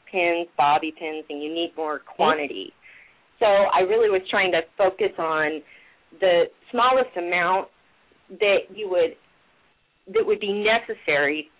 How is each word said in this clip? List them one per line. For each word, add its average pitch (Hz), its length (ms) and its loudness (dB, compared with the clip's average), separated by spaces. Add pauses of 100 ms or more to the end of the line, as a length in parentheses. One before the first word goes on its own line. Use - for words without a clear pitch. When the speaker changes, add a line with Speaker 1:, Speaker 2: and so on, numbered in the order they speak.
(120)
Speaker 1:
pins, 170 440 -2
bobby 151 420 2
pins, 156 320 -10
and 147 120 -10
you 151 120 -8
need 165 220 -6
more 151 240 -6
Speaker 2:
Mm-hmm. - 160 -20
Speaker 1:
quantity. 151 580 -2 (640)
So 226 80 2
I 196 340 4
really 214 280 2
was 190 200 0
trying 190 220 0
to 165 100 0 (160)
focus 190 400 0
on 156 440 -2 (580)
the 170 260 4 (240)
smallest 254 480 2
amount 180 520 -2 (680)
that 202 300 2
you 202 200 -10
would, 175 280 0 (960)
that 220 100 2
would 208 160 0
be 202 140 -4 (100)
necessary 156 840 -2 (100)